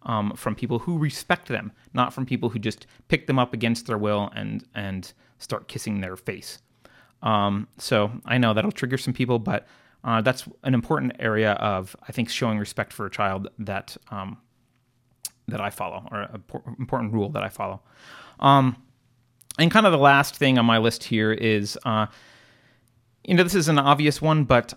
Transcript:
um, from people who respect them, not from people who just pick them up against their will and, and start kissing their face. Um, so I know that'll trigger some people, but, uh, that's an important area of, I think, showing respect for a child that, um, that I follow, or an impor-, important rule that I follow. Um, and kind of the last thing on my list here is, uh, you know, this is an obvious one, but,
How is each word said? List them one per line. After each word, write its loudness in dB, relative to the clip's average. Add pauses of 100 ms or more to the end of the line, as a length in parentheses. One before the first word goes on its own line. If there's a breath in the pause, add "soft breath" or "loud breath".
um, -2
from -6
people -4
who -4
respect -4
them, -6 (200 soft breath)
not 0
from -6
people -2
who -8
just -6 (220 soft breath)
pick -2
them 0
up 0
against -2
their -2
will -2
and, -8
and -10 (260 soft breath)
start -10
kissing -6
their -8
face. -12 (640 soft breath)
Um, 0 (100)
so 0 (140)
I -2
know 2
that'll 0
trigger -4
some -4
people, 0
but, -4 (380 soft breath)
uh, 0
that's -2 (160)
an 0
important -2
area 0
of, -4 (120)
I -14
think, -4
showing -2
respect -6
for -8
a -8
child -4 (100)
that, -8 (140)
um, -12 (1080)
that -6
I -4
follow, -10
or -8
an -12
impor-, -14
important -4
rule 0
that -6
I -6
follow. -10 (580 loud breath)
Um, 6 (840)
and 6
kind 6
of 6
the 4
last 6
thing 4
on 4
my 6
list 0
here 0
is, 0
uh, 0 (1160 soft breath)
you 2
know, 8
this 0
is 2
an 6
obvious 4
one, 2
but, 2